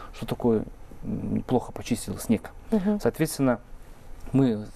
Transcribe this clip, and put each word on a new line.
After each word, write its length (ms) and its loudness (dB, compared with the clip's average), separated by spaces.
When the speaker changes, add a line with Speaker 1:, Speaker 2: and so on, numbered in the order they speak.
Speaker 1:
что 120 -8
такое, 380 2
м, 420 -2
плохо 260 2
почистил 460 -4
снег. 340 0
Speaker 2:
Мгм. 280 2
Speaker 1:
Соответственно, 600 2
мы 340 4